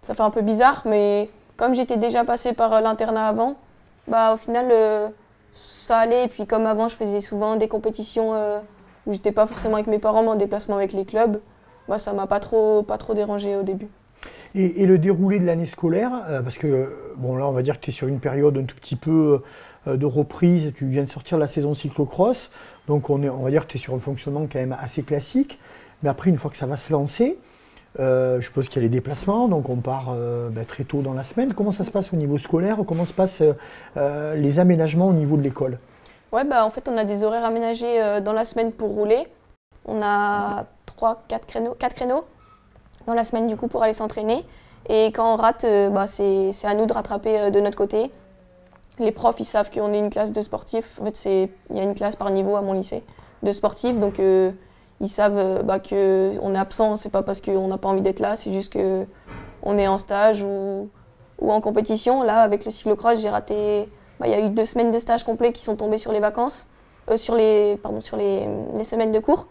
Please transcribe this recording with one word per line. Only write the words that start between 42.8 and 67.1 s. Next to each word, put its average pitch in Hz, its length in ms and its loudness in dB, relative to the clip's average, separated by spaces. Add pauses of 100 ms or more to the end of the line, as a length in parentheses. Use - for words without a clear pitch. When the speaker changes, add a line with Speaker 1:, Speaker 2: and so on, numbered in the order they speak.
Speaker 1:
dans 233 80 -2
la 233 100 2
semaine, 226 240 -2
du 220 80 -2
coup, 240 120 -6
pour 247 160 -2
aller 220 100 2
s'entraîner. 220 500 -4 (460)
Et 220 180 4
quand 226 260 2
on - 40 4
rate, - 260 2
euh, 202 260 4
bah, 202 180 0
c'est, 196 440 0
c'est 196 160 -6
à 208 60 0
nous 214 140 2
de 220 60 0
rattraper, 214 460 -2
euh, 208 100 6
de 202 120 4
notre 202 160 0
côté. 214 340 0 (840)
Les 226 140 2
profs, 233 280 0
ils 220 60 -4
savent 208 260 0
qu'on 208 220 -2
est 208 60 2
une 208 100 0
classe 214 220 -2
de 214 100 -4
sportifs. - 580 -6
En 202 60 -6
fait, 214 100 -6
c'est, 190 340 0 (200)
il - 80 -6
y - 20 -4
a 190 40 -2
une 202 100 0
classe 208 220 -4
par 202 160 -4
niveau 196 240 0
à 202 60 0
mon 196 120 -2
lycée 190 300 -6 (400)
de 202 80 0
sportifs. 226 480 -2
Donc, 202 200 0
euh, 190 320 4 (500)
ils 196 80 -4
savent, 208 280 2
euh, 190 240 0
bah, 196 180 0
que 190 520 2 (100)
on 196 140 -2
est - 20 0
absent. 214 380 0
C'est 208 140 -10
pas 196 120 0
parce 196 200 -6
qu'on 190 260 -2
n'a 190 100 -4
pas 196 120 -4
envie 196 120 0
d'être 190 180 0
là, 208 160 0
c'est 214 160 -8
juste 196 220 -6
que 190 320 0 (560)
on 202 160 0
est 196 100 2
en 190 100 2
stage 208 460 2
ou, 196 460 -6 (500)
ou 214 120 0
en 214 100 2
compétition. 220 640 0
Là, 220 160 2
avec 208 260 4
le 220 60 -8
cyclocross, 220 500 0
j'ai 214 80 -2
raté, 208 600 -2 (300)
bah, 240 80 -2
il 226 40 2
y 208 40 2
a 208 40 2
eu 214 100 2
deux 220 160 2
semaines 233 260 0
de 226 60 0
stage 233 260 0
complet 233 280 2
qui - 100 -10
sont 214 140 -4
tombées 214 220 -2
sur 220 160 -4
les 214 80 0
vacances, 240 460 -2 (440)